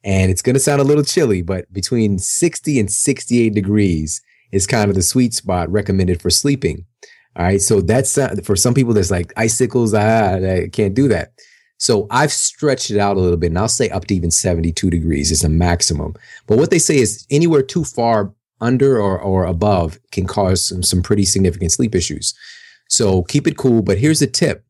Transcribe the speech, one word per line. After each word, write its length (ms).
And 260
it's 120
gonna 160
sound 220
a 40
little 200
chilly, 380
but 300
between 460
sixty 640
and 100
sixty-eight 640
degrees 680
is 140
kind 220
of 80
the 60
sweet 320
spot 360
recommended 520
for 80
sleeping. 560
All 80
right. 160
So 220
that's, 340
uh, 260
for 140
some 180
people 200
that's 160
like, 260
"Icicles, 580
ah, 420
I 360
can't 220
do 140
that." 260
So 300
I've 220
stretched 580
it 80
out 180
a 40
little 160
bit, 120
and 100
I'll 100
say 220
up 160
to 80
even 160
seventy-two 600
degrees 400
is 120
the 60
maximum. 640
But 120
what 120
they 80
say 180
is 340
anywhere 320
too 220
far 480
under 400
or, 200
or 240
above 560
can 160
cause 380
some, 180
some 200
pretty 220
significant 460
sleep 240
issues. 400
So 340
keep 240
it 100
cool. 260
But 160
here's 200
the 80
tip. 440